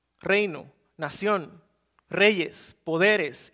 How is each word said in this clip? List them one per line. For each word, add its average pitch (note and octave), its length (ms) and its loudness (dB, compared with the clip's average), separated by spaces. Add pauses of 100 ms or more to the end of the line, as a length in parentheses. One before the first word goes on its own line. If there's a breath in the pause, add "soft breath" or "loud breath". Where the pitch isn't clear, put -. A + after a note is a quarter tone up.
(200)
reino, F#3+ 500 -2 (280)
nación, E3+ 640 -4 (480)
reyes, G3 760 0
poderes, E3 680 2